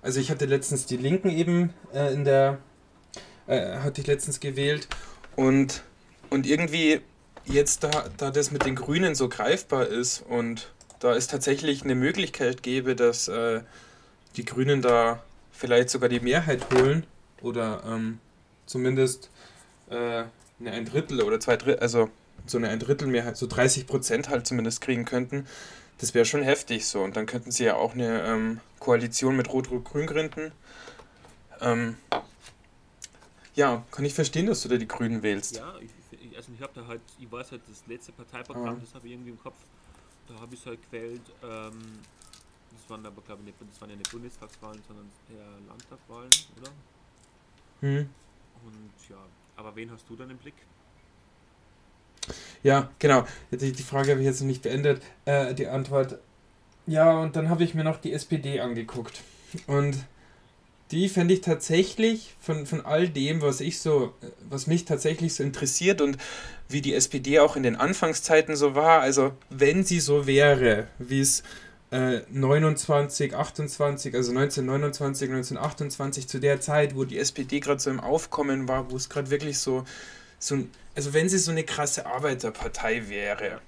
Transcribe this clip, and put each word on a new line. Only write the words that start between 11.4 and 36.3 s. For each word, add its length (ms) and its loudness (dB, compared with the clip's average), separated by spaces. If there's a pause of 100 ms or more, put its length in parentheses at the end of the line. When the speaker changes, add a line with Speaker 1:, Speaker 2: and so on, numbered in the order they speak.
Speaker 1:
eine 100 0
Möglichkeit 680 0
gäbe, 340 -2
dass, 320 2
äh, 320 -2 (760)
die 100 -8
Grünen 340 2
da 420 4 (300)
vielleicht 380 4
sogar 180 2
die 120 2
Mehrheit 520 0
holen 320 4 (380)
oder, 420 -4
ähm, 360 -6 (440)
zumindest, 640 0 (640)
äh, 340 -4 (360)
eine 100 -8
ein 160 -8
Drittel 340 -4
oder 200 2
zwei 180 2
Drittel, 220 0
also 280 2 (380)
so 100 -4
eine 140 0
ein 80 -2
Drittel 300 -2
Mehrheit, 280 -2
so 100 -6
dreißig 400 0
Prozent 440 -2
halt 160 -2
zumindest 340 -4
kriegen 240 -2
könnten, 420 -4 (520)
das 160 -6
wär 100 6
schon 180 0
heftig 440 0
so. 160 -2
Und 140 -4
dann 100 -4
könnten 240 -8
sie 140 -2
ja 100 4
auch 180 0
eine... 300 -2
Ähm, 380 -2 (180)
Koalition 580 2
mit 160 -2
Rot-Rot-Grün 540 -4
gründen. 460 -4 (1080)
Ähm, 380 -2 (1600)
ja, 360 2
kann 160 -4
ich 80 -2
verstehen, 320 0
dass 160 0
du 80 -4
da 80 4
die 100 -4
Grünen 340 -4
wählst. 340 -2
Speaker 2:
Ja, 240 -14
ich, 100 -20 (280)
ich, 160 -20